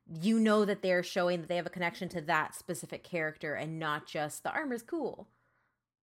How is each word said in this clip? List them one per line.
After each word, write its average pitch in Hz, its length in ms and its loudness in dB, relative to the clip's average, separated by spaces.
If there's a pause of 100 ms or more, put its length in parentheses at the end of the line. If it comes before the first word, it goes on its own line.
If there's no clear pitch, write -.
(220)
you 220 180 4
know 214 260 6
that 202 180 0
they're 180 180 4
showing 175 400 2
that 156 80 -10
they 175 60 0
have 170 100 0
a 170 60 -8
connection 175 380 -4
to 175 120 -4
that 156 320 2
specific - 500 -8
character 156 520 -4
and 156 240 -6
not 151 260 -2
just 151 380 -4
the - 80 -2
armor's 254 320 -4
cool. - 460 -6 (760)